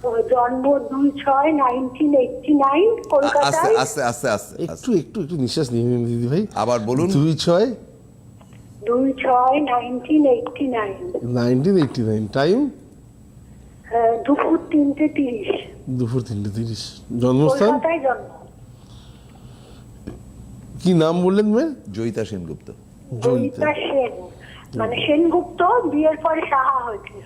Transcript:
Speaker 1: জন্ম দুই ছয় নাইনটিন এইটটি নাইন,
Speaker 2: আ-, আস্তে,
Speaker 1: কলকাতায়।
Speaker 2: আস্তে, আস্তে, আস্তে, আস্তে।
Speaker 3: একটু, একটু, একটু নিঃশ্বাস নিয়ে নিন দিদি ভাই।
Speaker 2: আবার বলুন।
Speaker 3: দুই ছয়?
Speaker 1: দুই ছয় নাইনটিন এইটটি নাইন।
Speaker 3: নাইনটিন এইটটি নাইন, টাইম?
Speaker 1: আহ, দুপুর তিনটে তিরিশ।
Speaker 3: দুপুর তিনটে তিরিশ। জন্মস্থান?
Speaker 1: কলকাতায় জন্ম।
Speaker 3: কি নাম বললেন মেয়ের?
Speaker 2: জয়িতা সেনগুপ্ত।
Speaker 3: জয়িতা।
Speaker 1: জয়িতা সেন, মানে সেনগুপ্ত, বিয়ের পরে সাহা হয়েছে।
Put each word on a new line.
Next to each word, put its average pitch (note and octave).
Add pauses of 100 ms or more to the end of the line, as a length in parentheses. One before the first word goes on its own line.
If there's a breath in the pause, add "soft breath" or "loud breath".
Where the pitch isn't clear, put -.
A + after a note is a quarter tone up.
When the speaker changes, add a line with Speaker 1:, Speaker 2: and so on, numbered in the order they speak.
Speaker 1:
জন্ম B3
দুই C#4
ছয় C#4
নাইনটিন C4
এইটটি C4+
নাইন, C#4+
Speaker 2:
আ-, A4+
আস্তে, -
Speaker 1:
কলকাতায়। D4
Speaker 2:
আস্তে, C3
আস্তে, A#2+
আস্তে, -
আস্তে। -
Speaker 3:
একটু, E3+
একটু, F#3
একটু D#3+
নিঃশ্বাস C3
নিয়ে A#2
নিন A#2+
দিদি A#2+
ভাই। F#3
Speaker 2:
আবার A#2
বলুন। C3
Speaker 3:
দুই D#3
ছয়? F#3+ (1080)
Speaker 1:
দুই C4
ছয় C4
নাইনটিন B3+
এইটটি B3+
নাইন। G#3+ (120)
Speaker 3:
নাইনটিন B2+
এইটটি C3
নাইন, G#2+
টাইম? F#3
Speaker 1:
আহ, -
দুপুর D4 (120)
তিনটে D4
তিরিশ। B3 (220)
Speaker 3:
দুপুর B2
তিনটে G#2
তিরিশ। A2+ (200)
জন্মস্থান? C#3+
Speaker 1:
কলকাতায় D#4+
জন্ম। B3+ (2500 loud breath)
Speaker 3:
কি F3+
নাম E3
বললেন G3
মেয়ের? A#3+
Speaker 2:
জয়িতা A2
সেনগুপ্ত। E2+
Speaker 3:
জয়িতা। -
Speaker 1:
জয়িতা D4
সেন, C#4 (680 loud breath)
মানে A3 (120)
সেনগুপ্ত, E4 (300)
বিয়ের D#4
পরে D#4+
সাহা C4+
হয়েছে। G#3